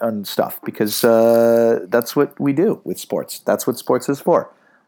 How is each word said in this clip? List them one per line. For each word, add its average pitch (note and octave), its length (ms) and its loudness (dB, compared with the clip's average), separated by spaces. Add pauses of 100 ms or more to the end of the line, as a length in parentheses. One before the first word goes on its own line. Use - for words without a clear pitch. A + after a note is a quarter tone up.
on G#2+ 240 -4
stuff - 360 -4
because, - 400 -4
uh, A#2 840 4
that's A#2+ 260 -2
what C#3+ 240 -2
we C#3 140 0
do E3+ 320 0
with F#2 160 -8
sports. - 380 -8
That's - 280 -2
what A#2+ 120 -2
sports - 320 -2
is C#3 100 -4
for, - 320 0 (360)